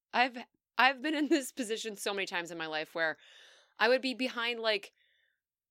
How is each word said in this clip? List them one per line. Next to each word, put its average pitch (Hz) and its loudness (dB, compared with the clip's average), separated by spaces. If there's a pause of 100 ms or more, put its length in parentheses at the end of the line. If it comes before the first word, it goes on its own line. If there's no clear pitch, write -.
(120)
I've, 247 2 (400)
I've 254 4
been 311 0
in 294 2
this 285 2
position 220 -6
so 202 -4
many 196 -2
times 170 -4
in 170 -8
my 160 -6
life 156 -4
where 160 0 (600)
I 214 4
would 254 4
be 262 -2
behind, 233 -4
like, 214 0 (800)